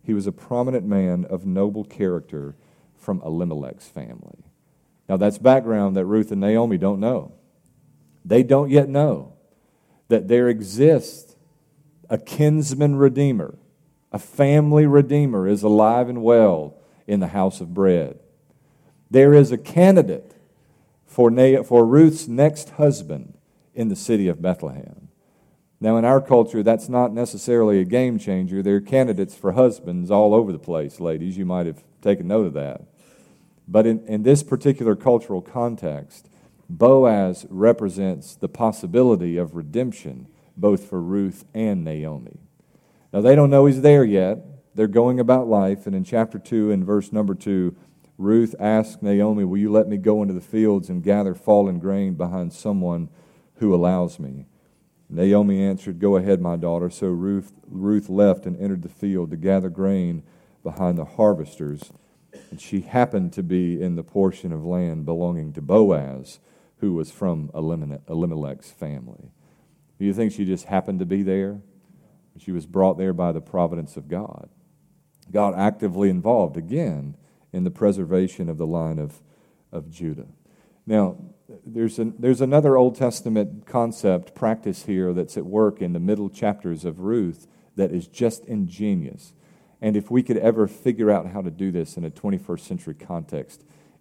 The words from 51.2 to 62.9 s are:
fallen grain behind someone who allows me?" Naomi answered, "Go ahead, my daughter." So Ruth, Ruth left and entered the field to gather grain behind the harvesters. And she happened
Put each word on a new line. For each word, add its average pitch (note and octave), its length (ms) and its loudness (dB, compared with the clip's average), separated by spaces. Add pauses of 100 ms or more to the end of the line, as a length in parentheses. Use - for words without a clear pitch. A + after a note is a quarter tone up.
fallen G2 440 2
grain F#2+ 360 -4
behind F2 380 -6
someone F2 580 -6 (460)
who G#2 180 0
allows F2 440 0
me?" C2+ 280 -14 (640)
Naomi G2 540 2
answered, F#2+ 360 -6
"Go G2+ 180 2
ahead, F#2+ 240 0
my F2 160 -4
daughter." E2+ 340 -4
So F#2+ 180 -6
Ruth, F#2+ 440 -4 (160)
Ruth G2+ 400 -4
left F#2+ 360 2
and F2+ 120 -6
entered F#2+ 260 -6
the E2+ 60 -14
field F#2 420 -6
to F2 60 -10
gather F#2 340 -2
grain F2+ 520 -4 (400)
behind F2 360 -4
the D2+ 60 -8
harvesters. D#2 880 -4 (580)
And - 100 -18
she G2 220 -8
happened A2+ 520 -2